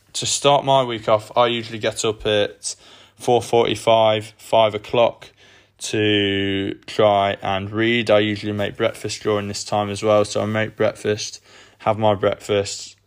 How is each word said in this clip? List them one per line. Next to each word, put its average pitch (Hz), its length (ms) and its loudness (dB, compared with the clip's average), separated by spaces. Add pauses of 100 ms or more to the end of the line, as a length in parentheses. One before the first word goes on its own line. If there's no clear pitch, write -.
(140)
to - 140 -8
start 143 360 2
my 135 200 4
week 117 260 -4
off, 107 260 0
I 120 120 4
usually 117 320 -6
get 107 260 -4
up 107 220 -4
at - 480 -2 (400)
four 120 260 0
forty-five, 110 960 2
five 110 380 2
o'clock - 560 -2 (480)
to 98 960 -2 (100)
try 101 560 4
and 98 300 -4
read. 113 400 0
I 104 80 6
usually 104 320 -2
make 101 260 -4
breakfast - 460 -4
during 104 240 0
this 101 160 -8
time 104 260 -2
as 101 140 -6
well. 104 220 4
So 107 160 -4
I 104 40 -2
make 110 300 -4
breakfast, - 640 -4 (380)
have 110 180 0
my 107 160 2
breakfast 101 800 -2 (120)